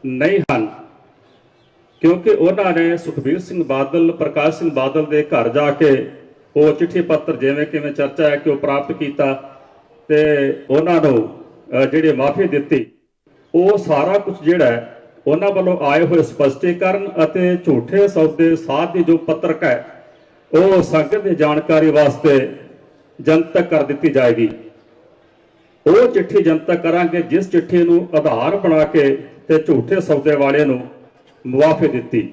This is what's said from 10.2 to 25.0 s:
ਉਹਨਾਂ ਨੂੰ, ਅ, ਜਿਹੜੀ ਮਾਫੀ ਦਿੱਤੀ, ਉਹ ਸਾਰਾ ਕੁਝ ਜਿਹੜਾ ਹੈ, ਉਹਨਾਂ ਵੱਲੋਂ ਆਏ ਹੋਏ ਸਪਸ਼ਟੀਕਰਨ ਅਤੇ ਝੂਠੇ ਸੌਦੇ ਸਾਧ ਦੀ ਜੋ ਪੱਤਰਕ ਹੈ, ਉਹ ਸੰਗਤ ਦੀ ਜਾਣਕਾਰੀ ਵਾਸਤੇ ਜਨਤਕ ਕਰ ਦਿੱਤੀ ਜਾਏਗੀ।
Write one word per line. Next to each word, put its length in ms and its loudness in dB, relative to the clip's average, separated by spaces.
ਉਹਨਾਂ 320 2
ਨੂੰ, 160 2
ਅ, 120 2
ਜਿਹੜੀ 260 2
ਮਾਫੀ 360 0
ਦਿੱਤੀ, 380 -2
ਉਹ 240 4
ਸਾਰਾ 400 0
ਕੁਝ 260 -4
ਜਿਹੜਾ 220 2
ਹੈ, 460 -4
ਉਹਨਾਂ 240 0
ਵੱਲੋਂ 340 0
ਆਏ 200 2
ਹੋਏ 180 2
ਸਪਸ਼ਟੀਕਰਨ 880 -2
ਅਤੇ 320 0
ਝੂਠੇ 420 2
ਸੌਦੇ 480 2
ਸਾਧ 380 -4
ਦੀ 100 0
ਜੋ 140 2
ਪੱਤਰਕ 360 -4
ਹੈ, 220 -2
ਉਹ 320 4
ਸੰਗਤ 400 -2
ਦੀ 120 0
ਜਾਣਕਾਰੀ 560 2
ਵਾਸਤੇ 480 4
ਜਨਤਕ 500 0
ਕਰ 140 2
ਦਿੱਤੀ 260 -2
ਜਾਏਗੀ। 400 2